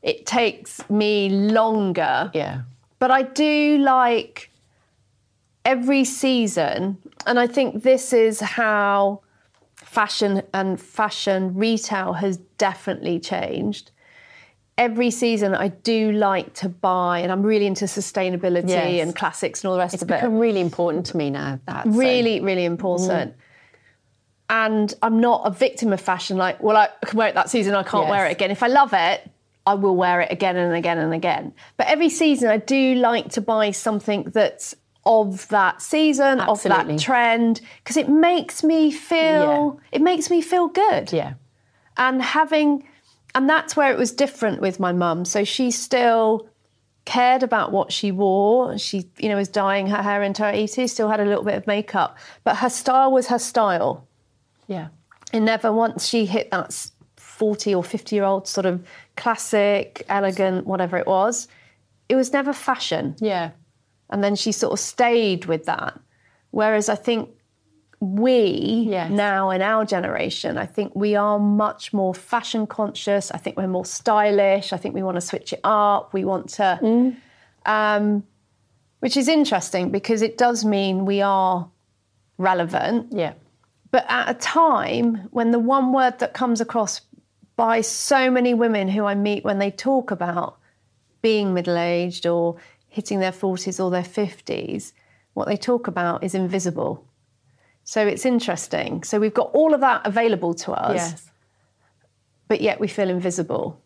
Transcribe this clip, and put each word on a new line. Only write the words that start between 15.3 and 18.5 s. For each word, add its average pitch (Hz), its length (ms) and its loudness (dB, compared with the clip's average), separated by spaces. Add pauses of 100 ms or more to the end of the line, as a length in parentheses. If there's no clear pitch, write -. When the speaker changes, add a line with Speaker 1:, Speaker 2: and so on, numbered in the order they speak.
Speaker 1:
I 196 140 -2
do 220 440 0
like 202 440 0
to 196 140 -6
buy, 175 500 0
and 175 120 -2
I'm 190 120 0
really 208 240 2
into 190 180 -2
sustainability 180 840 -2